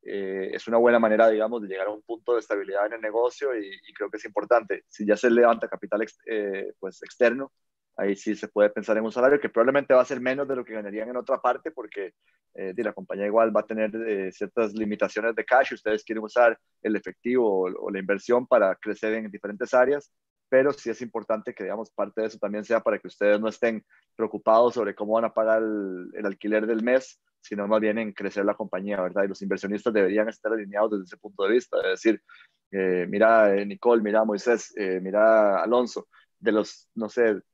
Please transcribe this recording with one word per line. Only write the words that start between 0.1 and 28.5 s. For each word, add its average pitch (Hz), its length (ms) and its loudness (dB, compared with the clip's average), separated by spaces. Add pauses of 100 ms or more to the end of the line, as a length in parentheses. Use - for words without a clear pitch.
es - 140 -10
una 117 120 2
buena 120 200 6
manera, 113 300 6
digamos, 110 340 0
de 101 60 -12
llegar 95 180 -6
a 104 60 -6
un 107 100 -14
punto 117 300 -6
de 113 80 2
estabilidad 101 460 -4
en 113 80 -6
el 113 60 -12
negocio 120 560 -2
y, 101 120 -8
y - 260 -20
creo 101 160 -8
que 110 60 -10
es 107 80 -14
importante. 104 640 -2
Si - 180 -6
ya 104 100 4
se 123 140 2
levanta 117 380 4
capital 104 340 -6
ex-, - 240 -10
eh, 98 540 -6
pues, 95 240 -12
externo, 123 480 0 (440)
ahí 98 200 -2
sí 107 180 -6
se 104 140 -10
puede 104 220 4
pensar 107 260 -2
en 110 80 -2
un 107 80 -6
salario 139 280 4
que 113 80 -6
probablemente 131 460 2
va 127 80 8
a - 20 2
ser 131 160 -4
menos 131 280 -2
de 135 80 -2
lo 120 80 -6
que 113 80 -14
ganarían 107 360 -8
en 123 80 -8
otra 123 240 -2
parte 127 300 -2
porque, 104 440 -12 (400)
eh, 95 200 -8
de 113 80 -4
la 104 100 -2
compañía 95 340 -6
igual 110 300 2
va 107 40 4
a 107 60 -8
tener, 110 280 -4
eh, 101 380 -4
ciertas 104 420 -4
limitaciones 107 600 -4
de 110 80 -4
cash. 127 280 2
Ustedes 107 300 -4
quieren 110 220 -6
usar 117 340 2 (240)
el 110 140 -2
efectivo 117 520 -2
o, 92 360 -2
o 98 60 -6
la 98 100 -6
inversión 101 480 0
para 101 260 4
crecer 110 400 -4
en 110 160 -6
diferentes 101 420 -8
áreas, 131 400 2 (360)
pero 135 240 4
sí 117 180 -8
es 110 100 -8
importante 110 540 -6
que, - 80 -12
digamos, 101 300 -8
parte 104 300 -4
de 110 40 -2
eso 107 120 -10
también 104 260 -6
sea 113 160 2
para 107 180 0
que - 80 -14
ustedes 104 340 2
no 110 60 -2
estén 110 400 -2 (300)
preocupados 110 580 2
sobre 101 220 -2
cómo 107 160 -4
van 113 140 2
a 104 60 -4
pagar 110 300 2
el, 98 500 -6
el 101 140 -8
alquiler 104 400 -2
del 110 160 -2
mes, 127 400 -2 (220)
sino 101 220 -6
más 107 140 2
bien 107 180 0
en 107 140 -6
crecer 98 320 -4
la 101 100 2